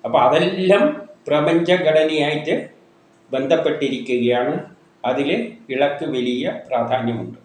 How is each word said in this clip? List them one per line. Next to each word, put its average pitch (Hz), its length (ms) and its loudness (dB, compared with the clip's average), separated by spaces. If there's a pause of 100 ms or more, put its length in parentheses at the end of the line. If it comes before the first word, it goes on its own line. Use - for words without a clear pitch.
അപ്പൊ 117 220 0
അതെല്ലാം 180 580 4 (440)
പ്രപഞ്ചഘടനയായിട്ട് 156 1300 2 (760)
ബന്ധപ്പെട്ടിരിക്കുകയാണ്. 127 1200 0 (560)
അതില് 139 280 0 (360)
ഇളക്ക് 143 320 -2 (100)
വലിയ 123 280 -2 (240)
പ്രാധാന്യമുണ്ട്. 117 760 -4